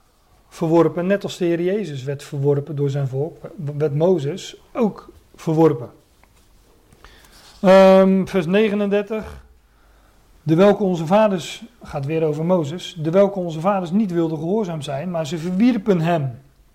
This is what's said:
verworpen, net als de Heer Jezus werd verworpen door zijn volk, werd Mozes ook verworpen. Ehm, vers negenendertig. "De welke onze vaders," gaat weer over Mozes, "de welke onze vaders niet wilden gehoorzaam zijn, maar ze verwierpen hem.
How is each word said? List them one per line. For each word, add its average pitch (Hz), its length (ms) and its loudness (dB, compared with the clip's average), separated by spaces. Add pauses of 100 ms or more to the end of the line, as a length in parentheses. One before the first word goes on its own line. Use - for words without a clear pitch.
(500)
verworpen, 165 560 2
net 196 180 -2
als - 140 -10
de 185 80 -2
Heer 170 160 0
Jezus 175 420 -4
werd 139 200 -8
verworpen 143 520 -2
door 143 140 -2
zijn 139 180 -4
volk, 135 300 -6 (400)
werd 143 180 -2
Mozes 160 600 -2 (180)
ook - 380 -4 (240)
verworpen. 156 540 0 (1700)
Ehm, 190 640 6
vers 185 200 -2
negenendertig. 202 1000 -2 (1000)
"De 156 120 0
welke 196 280 6
onze 175 220 -2
vaders," 190 580 0 (200)
gaat 143 220 -8
weer 160 180 -2
over 156 220 -2
Mozes, 170 520 -2
"de 160 120 -4
welke 196 300 2
onze 165 200 -6
vaders 185 320 -2
niet 202 200 0
wilden 165 260 -2
gehoorzaam 170 440 -4
zijn, 147 300 -8
maar 160 160 -4
ze 165 100 -8
verwierpen 185 640 0
hem. 156 380 -2 (360)